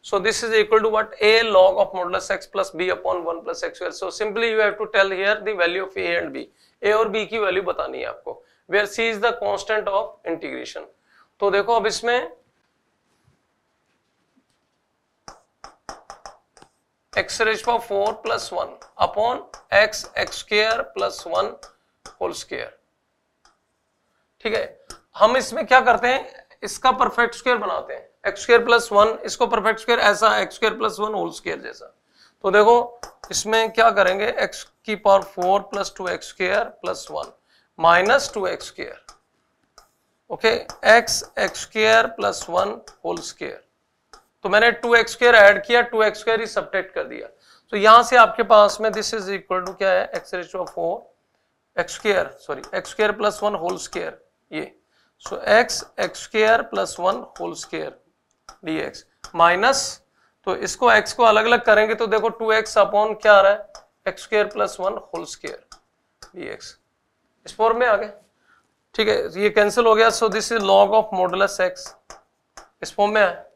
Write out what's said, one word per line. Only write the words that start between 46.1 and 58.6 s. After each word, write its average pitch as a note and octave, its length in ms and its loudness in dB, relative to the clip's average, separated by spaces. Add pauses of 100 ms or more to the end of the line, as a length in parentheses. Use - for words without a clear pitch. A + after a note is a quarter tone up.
स्क्वायर A3+ 200 0
ही A3+ 80 -6
सब्ट्रैक्ट - 480 -6
कर - 80 -6
दिया। A#2+ 240 -12 (460)
तो G#3 40 -2
यहां A3 260 8
से B3 140 4
आपके A3+ 260 6
पास G#3 380 6
में A3 80 0
this G#3+ 300 -6
is F#3+ 180 -8
equal F#3 300 -6
to F#3+ 100 -10
क्या F#3+ 140 0
है, F#3 200 0
x - 220 -10
raised F3+ 180 -10
to F#3+ 60 -10
power F3+ 180 -10
four F3 260 -6 (760)
एक्स - 180 -6
स्क्वायर, F#3 440 -2
सॉरी, C#3 220 -12 (140)
एक्स - 140 -8
स्क्वायर G#3+ 220 0
प्लस G#3 320 -4
वन G#3 120 -2
होल F3+ 220 -6
स्क्वायर - 440 -12 (300)
ये। D#3 120 -10 (600)
So - 140 -10 (160)
x, A#3+ 300 0 (160)
एक्स F#3 240 -6
स्क्वायर A3 380 2 (100)
प्लस F#3+ 280 -6
वन G3 240 -2 (160)
होल E3+ 160 -10
स्क्वायर D#3 420 -12 (680)